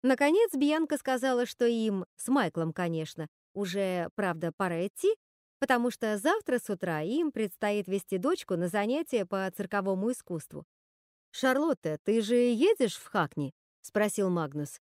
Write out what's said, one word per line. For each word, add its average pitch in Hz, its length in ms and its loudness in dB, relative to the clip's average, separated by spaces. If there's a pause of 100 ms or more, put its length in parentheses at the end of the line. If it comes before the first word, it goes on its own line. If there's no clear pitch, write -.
Наконец, 294 520 4
Бьянка 294 420 2
сказала, 254 500 0
что - 200 0
им, 220 380 0 (120)
с - 120 -10
Майклом, 170 440 0
конечно, 165 540 -4 (280)
уже, 185 600 -2
правда, 170 420 -2
пора 175 300 -2
идти, 403 280 0 (440)
потому 247 320 2
что 214 260 -4
завтра 269 420 0
с - 120 -8
утра 170 320 -2
им 285 300 -2
предстоит 208 540 -2
вести 190 320 -2
дочку 240 380 -2
на 175 120 0
занятия 214 580 -2
по 190 240 -4
цирковому 196 600 -2
искусству. 156 540 -10 (680)
«Шарлотта, 262 720 0
ты 226 200 2
же 220 120 0
едешь 240 600 4
в - 100 -18
Хакни?» 147 460 -2 (300)
спросил 208 480 0
Магнус. 151 560 -4